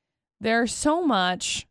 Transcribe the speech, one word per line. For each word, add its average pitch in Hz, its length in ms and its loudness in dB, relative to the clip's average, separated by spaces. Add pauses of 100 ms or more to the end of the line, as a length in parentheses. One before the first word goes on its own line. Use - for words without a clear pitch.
(400)
there's 226 320 0
so 320 340 0
much 185 640 0